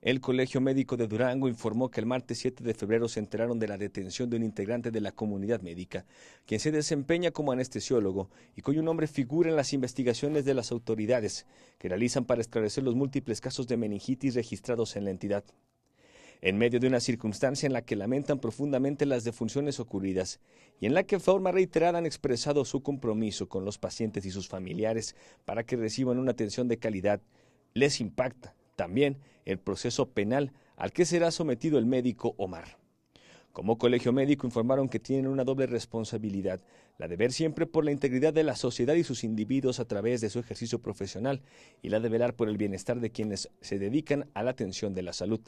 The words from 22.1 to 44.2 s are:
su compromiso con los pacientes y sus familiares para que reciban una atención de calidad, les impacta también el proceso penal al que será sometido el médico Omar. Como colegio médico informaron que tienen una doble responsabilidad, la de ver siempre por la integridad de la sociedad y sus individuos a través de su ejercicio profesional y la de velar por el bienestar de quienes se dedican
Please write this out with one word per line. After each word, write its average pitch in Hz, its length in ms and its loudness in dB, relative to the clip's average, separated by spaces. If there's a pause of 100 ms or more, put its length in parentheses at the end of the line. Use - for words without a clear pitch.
su 135 180 -4
compromiso 110 640 -2
con 95 160 -4
los 101 140 -6
pacientes 101 480 -4
y 95 60 -6
sus 92 180 -8
familiares 104 680 -4 (300)
para 110 180 -4
que 123 140 -4
reciban 120 420 0
una 127 120 0
atención 123 360 -2
de 117 100 2
calidad, 104 440 0 (520)
les 139 280 2
impacta - 540 -4 (200)
también 131 420 2 (280)
el 95 140 -2
proceso 120 500 -2
penal 127 440 0 (220)
al - 160 -4
que 180 140 4
será 165 260 2
sometido 151 460 0
el 117 80 4
médico 123 520 0
Omar. 90 420 -8 (720)
Como 113 260 0
colegio 120 360 4
médico 139 340 2
informaron 131 400 2
que 117 120 -2
tienen 135 280 0
una 135 160 0
doble 131 220 2
responsabilidad, 104 960 -4 (360)
la 82 100 -10
de 85 100 -6
ver 117 140 4
siempre 160 340 0
por 160 180 2
la 147 80 4
integridad 139 420 4
de 160 100 6
la 139 120 2
sociedad 120 380 2
y 170 100 4
sus 127 200 -4
individuos 120 560 0
a 120 60 -2
través 110 360 0
de 110 80 0
su 120 100 -4
ejercicio 117 420 -6
profesional 107 600 -4 (400)
y - 80 -8
la 104 100 2
de 113 100 -2
velar 117 260 2
por 113 120 0
el 107 100 0
bienestar 101 420 -2
de 117 120 -4
quienes 107 380 -4 (100)
se - 200 -6
dedican 143 540 0